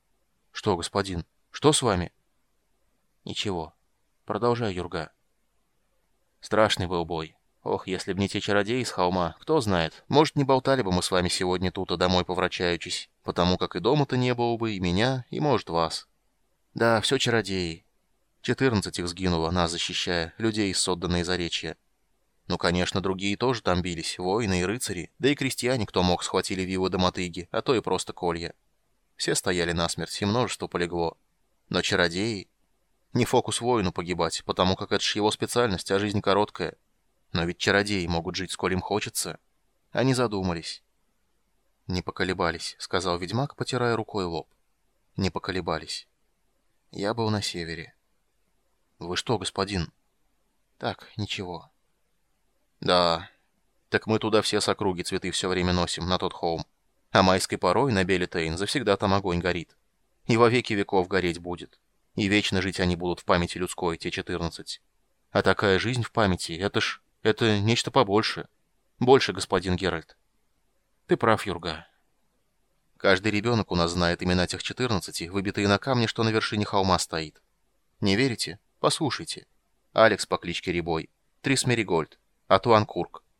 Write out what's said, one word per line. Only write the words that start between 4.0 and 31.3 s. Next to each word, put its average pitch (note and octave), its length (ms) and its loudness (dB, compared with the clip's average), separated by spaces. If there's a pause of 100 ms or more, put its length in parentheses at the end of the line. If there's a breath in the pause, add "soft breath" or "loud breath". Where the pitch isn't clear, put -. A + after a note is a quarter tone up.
Продолжай, A#2 480 -2
Юрга». E2+ 380 -6 (1300)
Страшный G#2 460 2
был E2+ 180 -2
бой. D#2+ 300 -8 (280)
Ох, - 240 -4
если F#2 260 -4
б F2+ 60 -4
не G2 100 2
те G#2 100 -4
чародеи G#2 440 0
с - 80 -6
холма, F2+ 500 0
кто D#3 180 0
знает, F2+ 480 0
может, D3 280 4
не C#3 100 2
болтали C3 360 2
бы F#2+ 100 0
мы F2+ 120 2
с - 80 -2
вами F2+ 160 4
сегодня F2+ 440 0
тут, F#2 200 -6
а E2+ 60 -2
домой F2+ 260 4
поворачаючись, F2 880 -2 (140)
потому F2+ 340 2
как - 180 -4
и F2+ 40 -2
дома-то C3 360 2
не B2+ 180 2
было A#2+ 220 0
бы, A2+ 180 -2
и F#2+ 60 -6
меня, A2 500 0
и, - 100 -6
может, C3+ 300 0
вас. E2 380 -2 (680)
Да, A2+ 280 2
всё - 160 0
чародеи. F#2+ 680 -2 (560)
Четырнадцать A#2+ 580 0
их F2 100 -4
сгинуло, E2+ 420 0
нас F2 200 2
защищая, E2+ 640 -4
людей G#2+ 340 0
из - 80 -2
Соддана F2 380 0
и F2 60 2
Заречья. E2+ 520 -4 (720)
Ну, F2+ 100 -2
конечно, F2+ 440 0
другие F#2+ 340 -2
тоже A#2+ 260 -2
там F2+ 200 0
бились, E2 360 -6
воины F#2 440 0
и - 40 0
рыцари, F#2+ 540 -6
да B2+ 100 2
и C#3+ 60 2
крестьяне, B2 500 -2
кто - 160 0
мог, F2+ 220 2
схватили F#2+ 380 -2
вилы F#2 280 -2
да F#2+ 80 -2
мотыги, F2+ 540 -2
а A#2 100 -2
то C3+ 140 0
и G2+ 60 0
просто - 320 -4
колья. E2+ 400 -4 (640)
Все - 180 -2
стояли F2 380 0
насмерть, E2+ 480 -4
и G#2 40 -2
множество G#2 420 -2
полегло. E2+ 500 -4 (500)